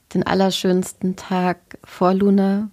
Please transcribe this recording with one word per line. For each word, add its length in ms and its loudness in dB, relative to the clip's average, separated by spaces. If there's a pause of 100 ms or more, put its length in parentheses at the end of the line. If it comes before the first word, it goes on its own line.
(140)
den 120 0
allerschönsten 920 0
Tag 420 -2 (260)
vor 300 0
Luna 580 2